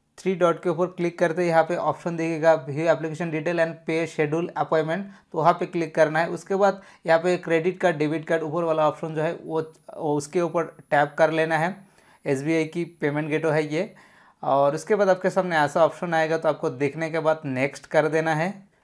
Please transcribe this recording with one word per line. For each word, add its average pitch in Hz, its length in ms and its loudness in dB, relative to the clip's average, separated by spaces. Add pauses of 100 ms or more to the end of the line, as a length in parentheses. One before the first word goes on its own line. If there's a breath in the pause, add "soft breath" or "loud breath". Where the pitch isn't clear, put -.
(180)
थ्री 190 160 -2
डॉट 170 280 2
के 180 60 -2
ऊपर 170 180 0
क्लिक 170 320 -4
करते 170 240 0
ही 175 60 0
यहाँ 165 160 6
पे 170 120 -4
ऑप्शन 160 400 -4
दिखेगा, 160 500 2
"View 143 140 -6
application 160 460 -2
detail 160 300 -4
and 165 160 0 (180)
pay 160 160 0
schedule 160 420 -2
appointment", 160 540 -2 (300 loud breath)
तो 165 60 -8
वहाँ 160 140 4
पे 175 140 -2
क्लिक 160 280 -4
करना 156 260 2
है। 170 80 0
उसके 175 260 -6
बाद 196 280 2 (240 loud breath)
यहाँ 165 120 4
पे 180 180 0
क्रेडिट 175 440 0
कार्ड, 175 160 2
डेबिट 151 300 -2
कार्ड, 165 160 0
ऊपर 160 220 -4
वाला 156 240 2
ऑप्शन 156 260 -6
जो 156 80 -2
है 165 200 -2
वो, 160 300 -6 (240)
वो 147 200 -2
उसके 147 240 -2
ऊपर 165 360 -2 (140)
टैप 147 280 2
कर 160 120 6
लेना 160 280 0
है। 170 280 -4 (400 soft breath)
एसबीआई 151 380 0
की 170 200 -6
पेमेंट 151 440 -4
गेटवे 156 240 0
है 151 220 0
ये। 147 200 -4 (480 soft breath)
और 143 320 2
उसके 160 200 -2
बाद 196 140 2
आपके 185 220 2
सामने 180 260 0
ऐसा 156 280 4
ऑप्शन 165 300 -2
आएगा, 160 240 2
तो 160 100 -2
आपको 151 220 -2
देखने 143 400 -4
के 165 80 -4
बाद 156 260 0
नेक्स्ट 131 420 -4
कर 156 220 2
देना 156 260 0
है। 175 360 -4 (140)